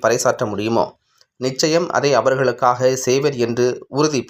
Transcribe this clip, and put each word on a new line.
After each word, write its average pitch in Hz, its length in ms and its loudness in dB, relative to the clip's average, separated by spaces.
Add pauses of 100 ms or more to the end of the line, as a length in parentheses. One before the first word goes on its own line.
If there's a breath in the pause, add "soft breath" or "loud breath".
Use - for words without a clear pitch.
பறைசாற்ற 120 400 0
முடியுமோ, 104 520 -2 (380)
நிச்சயம் 156 520 -2
அதை 139 260 0
அவர்களுக்காக 127 840 2
செய்வர்" 135 380 0
என்று 120 540 -2
உறுதி 139 420 -2